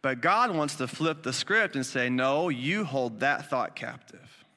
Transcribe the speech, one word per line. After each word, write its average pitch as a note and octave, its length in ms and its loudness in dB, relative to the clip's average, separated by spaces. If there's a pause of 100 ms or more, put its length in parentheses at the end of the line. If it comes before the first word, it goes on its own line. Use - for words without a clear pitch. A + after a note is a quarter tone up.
But C3 200 -2
God G#3 340 2
wants D3 200 0
to C3 120 -4
flip D#3 360 -2
the B2+ 100 -4
script G3 440 2
and C3 100 -2
say, B2 240 0
"No, C3+ 400 2
you D3+ 340 0
hold B2+ 360 -2
that C#3 280 0
thought B2 260 -2
captive." - 680 -14 (120)